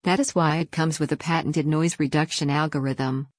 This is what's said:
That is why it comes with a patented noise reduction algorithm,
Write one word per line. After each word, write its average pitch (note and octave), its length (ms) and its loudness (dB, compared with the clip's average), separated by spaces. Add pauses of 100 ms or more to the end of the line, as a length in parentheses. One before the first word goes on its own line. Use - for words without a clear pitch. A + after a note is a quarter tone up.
That F#3 160 2
is C#4 160 0
why D#3+ 220 4
it E3 160 -2
comes D#3+ 260 0
with D3 140 0
a D3+ 40 0
patented D#3+ 480 -2
noise D#3 360 0
reduction D3+ 500 0
algorithm, C3+ 800 -2 (100)